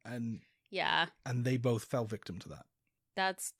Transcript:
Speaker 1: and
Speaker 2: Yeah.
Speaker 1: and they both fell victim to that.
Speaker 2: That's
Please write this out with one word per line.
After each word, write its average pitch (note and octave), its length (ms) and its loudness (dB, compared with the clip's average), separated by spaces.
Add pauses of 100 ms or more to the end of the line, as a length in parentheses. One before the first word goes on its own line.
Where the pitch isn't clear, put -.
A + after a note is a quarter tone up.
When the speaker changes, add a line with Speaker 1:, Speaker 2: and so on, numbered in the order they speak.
Speaker 1:
and A#2 360 -4 (300)
Speaker 2:
Yeah. E3 360 4 (180)
Speaker 1:
and B2 200 0
they B2+ 120 4
both A#2+ 280 2
fell A#2+ 220 0
victim G2+ 340 -8
to - 100 -14
that. C#2 160 -14 (500)
Speaker 2:
That's F#3+ 440 -2